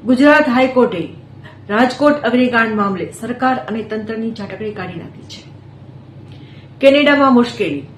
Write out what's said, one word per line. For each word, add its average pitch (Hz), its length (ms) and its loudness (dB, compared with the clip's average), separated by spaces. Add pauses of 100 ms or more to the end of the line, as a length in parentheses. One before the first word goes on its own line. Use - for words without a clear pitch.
ગુજરાત 285 440 4
હાઈકોર્ટે 240 600 0 (600)
રાજકોટ 254 540 0
અગ્નિકાંડ 233 520 0
મામલે 196 460 -2
સરકાર 247 360 -4 (120)
અને 214 140 -6
તંત્રની 220 480 -8
ઝાટકણી 208 400 -10
કાઢી 175 280 -10
નાખી - 240 -16
છે. - 320 -20 (1300)
કેનેડામાં 277 540 4
મુશ્કેલી. 175 480 0 (160)